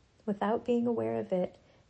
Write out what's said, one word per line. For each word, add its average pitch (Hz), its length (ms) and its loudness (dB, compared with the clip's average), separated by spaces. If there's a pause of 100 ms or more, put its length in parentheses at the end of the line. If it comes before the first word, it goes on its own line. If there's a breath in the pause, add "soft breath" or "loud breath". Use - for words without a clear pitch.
(260)
Without 208 380 0
being 240 200 2
aware 226 320 0
of 214 160 -2
it, 180 260 -2 (320 soft breath)